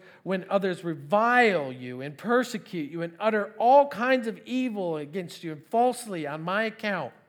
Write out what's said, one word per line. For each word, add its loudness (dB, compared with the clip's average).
when -4
others 0
revile 2
you -10
and -8
persecute -2
you -6
and -6
utter 0
all 8
kinds 0
of -6
evil -2
against -10
you -8
and -14
falsely 0
on -6
my 0
account. -4